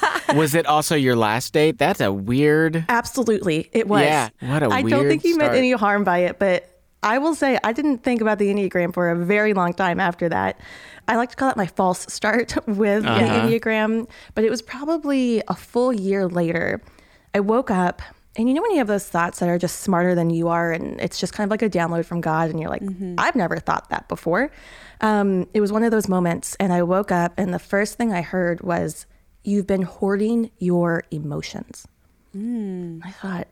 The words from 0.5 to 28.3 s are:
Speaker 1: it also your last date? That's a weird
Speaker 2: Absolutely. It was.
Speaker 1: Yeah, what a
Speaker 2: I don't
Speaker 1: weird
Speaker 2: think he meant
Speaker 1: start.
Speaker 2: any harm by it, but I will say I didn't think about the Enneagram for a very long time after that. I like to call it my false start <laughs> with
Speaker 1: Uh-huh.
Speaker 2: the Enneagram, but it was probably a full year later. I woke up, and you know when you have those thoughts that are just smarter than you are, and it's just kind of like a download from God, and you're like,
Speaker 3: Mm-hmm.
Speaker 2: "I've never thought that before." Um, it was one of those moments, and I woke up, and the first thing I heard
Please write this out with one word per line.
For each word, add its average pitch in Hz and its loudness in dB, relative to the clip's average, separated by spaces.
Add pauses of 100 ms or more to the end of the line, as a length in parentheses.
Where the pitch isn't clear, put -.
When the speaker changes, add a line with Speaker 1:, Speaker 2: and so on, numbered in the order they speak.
Speaker 1:
it 165 2
also 151 2
your 127 4
last 113 0
date? 156 4
That's 165 2
a 104 2
weird 151 2
Speaker 2:
Absolutely. 220 0
It 220 0
was. 202 4
Speaker 1:
Yeah, 143 2 (100)
what 139 -2
a 131 4
Speaker 2:
I - 2
don't 277 2
Speaker 1:
weird 285 4
Speaker 2:
think 302 2
he 339 2
meant 320 2
Speaker 1:
start. - 2
Speaker 2:
any 254 4
harm 208 2
by 180 2
it, 180 0
but 185 0 (340)
I 214 2
will 302 0
say 269 0
I 226 0
didn't 285 0
think 247 0
about 214 2
the 202 2
Enneagram 180 0
for 175 0
a 170 0
very 208 2
long 175 0
time 175 0
after 175 0
that. 95 -2 (500)
I 226 2
like 247 -2
to - -20
call 269 0
it 247 -2
my 202 0
false 180 -2
start 220 -2
<laughs> - -10
with 214 2
Speaker 1:
Uh-huh. 226 2
Speaker 2:
the 226 4 (340)
Enneagram, 220 0 (280)
but 220 2
it 220 2
was 226 -2
probably 277 -2
a - -4
full 247 -2
year 196 0
later. 170 -2 (520)
I 202 2
woke 226 0
up, 185 0 (360)
and 226 0
you 262 2
know 311 0
when 453 0
you 370 2
have 247 0
those 202 -2
thoughts 170 -2
that 175 2
are 175 2
just 175 -4
smarter 180 2
than 170 2
you 170 0
are, 170 0
and - -6
it's - -6
just - -6
kind 208 -2
of 196 -2
like 214 -2
a 226 2
download 170 0
from 175 -6
God, 160 0
and 160 -4
you're 156 -6
like, - -6
Speaker 3:
Mm-hmm. 185 -8
Speaker 2:
"I've 302 0
never 170 0
thought - -4
that - -4
before." 180 -2 (500)
Um, 202 2
it 214 2
was 202 2
one 214 2
of 233 2
those 220 2
moments, 180 0
and 196 2
I 175 2
woke 185 0
up, 175 0
and 180 -2
the 175 -4
first 208 -2
thing 233 -2
I 175 -2
heard 175 -2